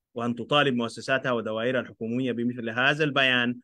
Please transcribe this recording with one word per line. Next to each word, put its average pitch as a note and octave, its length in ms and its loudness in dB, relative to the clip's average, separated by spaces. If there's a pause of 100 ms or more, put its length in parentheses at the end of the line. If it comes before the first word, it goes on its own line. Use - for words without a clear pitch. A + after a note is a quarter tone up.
(140)
وأن A#2+ 200 -2
تطالب C#3 400 2
مؤسساتها B2 580 -2
ودوائرها A2+ 480 -2
الحكومية A#2+ 520 -4
بمثل A#2+ 380 -4
هذا C#3 340 2
البيان B2+ 600 2